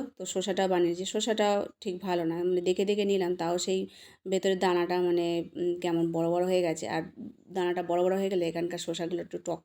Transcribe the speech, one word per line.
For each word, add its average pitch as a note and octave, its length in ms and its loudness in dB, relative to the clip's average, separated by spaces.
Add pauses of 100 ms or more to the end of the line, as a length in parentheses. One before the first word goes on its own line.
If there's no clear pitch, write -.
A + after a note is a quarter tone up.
(140)
তো - 120 -14
শসাটা F#3+ 420 0
বানিয়েছি। F3 360 2
শসাটা G#3+ 440 0 (320)
ঠিক F#3+ 200 -6
ভালো F3+ 240 0
না, E3 200 0
মানে F3+ 160 2
দেখে F#3 240 0
দেখে G3+ 200 0
নিলাম, F#3+ 320 2
তাও E3+ 220 0
সেই F#3+ 220 0 (460)
ভেতরের F#3+ 320 0
দানাটা F3+ 420 2
মানে, F3 260 2 (300)
উম, F3 240 0
কেমন E3+ 320 0
বড় E3 180 2
বড় F3 160 2
হয়ে F#3 160 2
গেছে। E3 260 -2
আর D#3+ 140 -2 (500)
দানাটা F3+ 300 0
বড় F3 200 0
বড় F#3 140 4
হয়ে G3 160 0
গেলে F3 140 2
এখানকার E3+ 400 -4
শসাগুলো E3+ 360 -4
একটু E3+ 160 -10
টক E3 260 -6